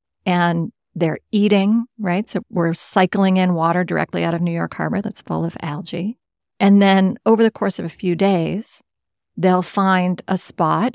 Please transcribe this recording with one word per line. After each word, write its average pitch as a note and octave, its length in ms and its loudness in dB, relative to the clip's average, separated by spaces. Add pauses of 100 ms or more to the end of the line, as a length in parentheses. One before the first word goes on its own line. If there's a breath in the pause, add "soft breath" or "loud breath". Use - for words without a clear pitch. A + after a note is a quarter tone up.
(260)
and F3 440 0 (240)
they're D#3 240 -2 (140)
eating, G#3 540 2 (120)
right? G3 300 -2
So - 220 -6
we're E3 240 0
cycling F#3+ 640 2
in F#3 160 2
water E3+ 280 0
directly E3+ 400 -2
out E3+ 120 -2
of E3+ 80 -4
New E3+ 100 -2
York E3 220 -4
Harbor D#3+ 260 -4
that's - 220 -10
full D#3+ 240 -4
of E3+ 160 -8
algae. E3+ 560 -8 (420)
And G3+ 220 6
then F#3+ 420 4
over A3 180 4
the A3+ 80 4
course - 280 -4
of F3 80 -6
a - 20 -6
few F3 260 -4
days, F3+ 680 -2 (520)
they'll F3+ 280 2
find F#3 640 0
a F#3 80 -2
spot D#3+ 580 -2